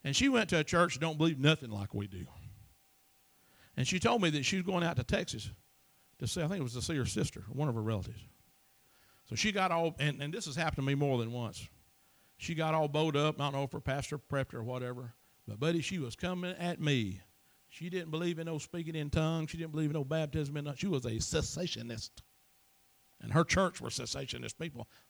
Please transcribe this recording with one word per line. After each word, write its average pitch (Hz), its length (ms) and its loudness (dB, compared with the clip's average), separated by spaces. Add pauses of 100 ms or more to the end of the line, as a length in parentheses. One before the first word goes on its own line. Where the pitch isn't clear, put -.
And 139 120 -2
she 277 140 6
went 226 200 4
to 170 100 4
a 151 40 4
church 175 300 4
that 131 60 -6
don't 156 180 -2
believe 160 220 4
nothing 139 320 4
like 101 220 -6
we 101 140 -2
do. 90 180 -8 (1500)
And 131 120 0
she 180 120 2
told 226 220 6
me 170 80 6
that 147 160 0
she 190 120 2
was 175 80 -2
going 180 180 2
out 170 140 2
to 123 60 2
Texas - 460 -2 (720)
to - 80 -4
see, - 140 -2
I 151 60 0
think 190 120 -2
it 139 40 -2
was 120 120 -4
to 120 60 -4
see 165 140 -2
her 123 100 2
sister, - 440 -2
one 143 180 0
of 117 80 0
her 110 60 0
relatives. 107 420 -2 (1040)
So 107 80 -6
she 214 160 2
got 190 200 2
all, 165 280 2
and, 143 220 0
and 147 100 -4
this 214 140 -6
has 139 100 -8
happened 160 220 0
to 139 60 -2
me 139 100 2
more 139 240 2
than 117 140 0
once. 120 360 -6 (720)
She - 160 -6
got 156 220 2
all 156 120 4
bowed 151 280 2
up, 147 260 2
I 143 40 2
don't 139 80 0
know 139 100 0
if 131 80 -4
her 143 80 -6
pastor 139 400 -4
prepped 135 320 -2
her 120 80 -6
or 110 40 -4
whatever, 123 500 -6 (340)
but 104 120 -8
buddy, 165 220 2
she 190 180 -4
was 120 160 -4
coming 180 440 -4
at 175 200 -2
me. 117 400 2 (480)
She 175 220 -10
didn't 170 220 -4
believe 165 280 0
in 165 60 -4
no 160 140 -2
speaking 165 360 -6
in 147 140 -2
tongues. 160 400 2
She 165 80 -8
didn't 160 140 -6
believe 151 180 2
in 156 60 0
no 147 80 0
baptism 151 520 0
in, 147 200 -4
she 196 120 -2
was 135 180 2
a 113 80 -2
cessationist. 117 1000 -2 (1080)
And 107 120 -4
her 165 100 6
church 180 380 2
were - 80 -4
cessationist 123 720 -6
people. 143 280 -8 (220)